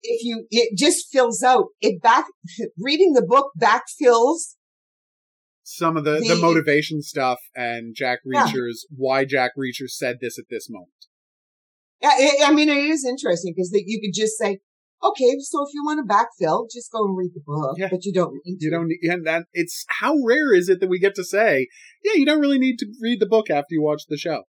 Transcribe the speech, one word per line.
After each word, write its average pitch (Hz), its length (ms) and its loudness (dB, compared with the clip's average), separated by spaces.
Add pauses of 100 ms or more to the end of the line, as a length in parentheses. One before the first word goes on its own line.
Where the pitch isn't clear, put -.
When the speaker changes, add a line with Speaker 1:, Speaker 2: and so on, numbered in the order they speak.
Speaker 1:
If 233 220 -6
you, 226 260 -6
it 226 280 0
just - 340 0
fills 247 300 2
out. 254 260 4 (120)
It 196 220 -2
back, 247 240 4 (180)
<laughs> 190 340 -12
reading 302 340 2
the 247 100 4
book 254 360 2
backfills 240 960 2 (1040)
Speaker 2:
Some 160 340 -4
of 151 80 -4
the, 151 160 0
the 165 140 2
Speaker 1:
the - 20 2
Speaker 2:
motivation 156 680 0
stuff 131 360 -2 (160)
and 117 400 -8
Jack 127 300 -4
Speaker 1:
Yeah. 131 200 2
Speaker 2:
Reacher's, 120 460 -4
why 135 340 0
Jack 131 320 0
Reacher 131 320 -8
said 123 320 -6
this 123 180 -10
at 113 120 -18
this 113 180 -12
moment. 95 220 -18 (1120)
Speaker 1:
Yeah, 277 160 6
it, 285 300 4
I 302 40 6
mean, 302 180 4
it 285 80 2
is 294 260 -2
interesting 196 500 -4
'cause 180 160 -2
that 208 160 2
you 220 140 -6
could 202 140 -6
just 214 240 -2
say, 202 220 -2 (440)
"Okay, 277 360 2
so 285 280 -6
if 285 60 -18
you 294 100 -8
wanna 302 180 -4
backfill, 208 680 0
just 240 200 -18
go 220 140 -2
and 196 120 -2
read 180 180 -6
the 165 100 -16
book," 147 340 -6
Speaker 2:
Yeah. 190 120 -4
Speaker 1:
but 185 160 -4
you 202 60 -4
don't 165 220 0 (100)
need 185 180 -10
Speaker 2:
You 151 80 -2
Speaker 1:
to. 170 60 -2
Speaker 2:
don't 165 120 -4
need, 175 140 -6
and 170 240 -2
that, 165 260 -2
it's, 170 320 -6 (160)
how 269 240 0
rare 254 300 4
is 175 160 4
it 180 100 4
that 190 80 0
we 180 100 0
get 196 180 2
to 196 80 -8
say, 190 440 2 (340)
"Yeah, 427 120 -2
you 285 100 6
don't 302 160 4
really 277 180 2
need 254 200 0
to - 80 -6 (160)
read 226 180 -2
the 208 80 0
book 214 220 2
after 143 240 -2
you 151 80 0
watch 151 260 -2
the 151 80 -6
show." 147 280 -6 (140)